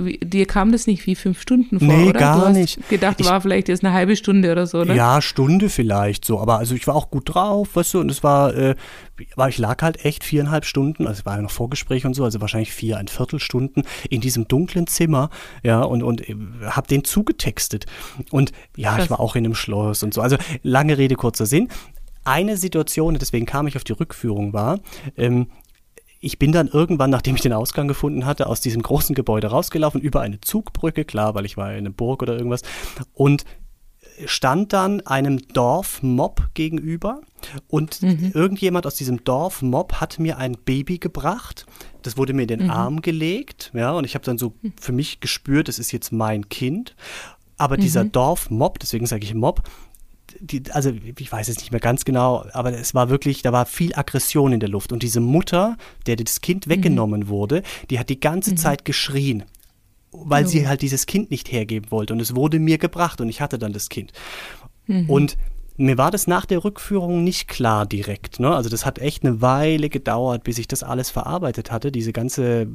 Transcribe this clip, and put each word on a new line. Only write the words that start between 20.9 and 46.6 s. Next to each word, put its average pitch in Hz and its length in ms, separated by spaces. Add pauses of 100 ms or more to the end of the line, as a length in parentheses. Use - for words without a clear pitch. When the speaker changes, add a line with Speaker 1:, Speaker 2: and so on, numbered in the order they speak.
Speaker 2:
Rede, 135 160
kurzer 113 320
Sinn. 156 220 (560)
Eine 185 340
Situation, 156 600
deswegen 117 280
kam 143 220
ich 139 80
auf 123 80
die - 80
Rückführung, 104 600
war, 117 280 (360)
ähm, 123 300 (720)
ich - 180
bin 143 140
dann 160 160
irgendwann, 151 400
nachdem 131 280
ich - 40
den 123 140
Ausgang 117 340
gefunden 143 380
hatte, 139 220
aus 117 120
diesem 113 220
großen 143 320
Gebäude 107 320
rausgelaufen, 151 560
über 143 180
eine 101 200
Zugbrücke, - 640
klar, 107 280
weil 101 120
ich - 100
war 101 160
in 104 60
einer 101 120
Burg 120 300
oder 123 160
irgendwas, 120 240 (540)
und 143 300 (800)
stand 170 480
dann 196 320
einem 135 320 (100)
Dorfmob 131 1040
gegenüber 165 680 (480)
und 156 340
Speaker 1:
Mhm. 180 320
Speaker 2:
irgendjemand 180 520
aus 139 100
diesem 127 280
Dorfmob 135 680
hat - 240
mir 160 180
ein 127 280
Baby 139 340
gebracht. - 680 (380)
Das 120 160
wurde 135 160
mir 135 80
in 113 60
den 117 160
Speaker 1:
Mhm. 180 60
Speaker 2:
Arm 120 300
gelegt, 165 760
ja, 120 180
und 165 120
ich 120 100
hab 139 80
dann 123 140
so 120 240
Speaker 1:
Hm. 214 180
Speaker 2:
für - 140
mich 139 280
gespürt, - 480
das 120 100
ist 117 140
jetzt - 200
mein 107 360
Kind. 160 460 (640)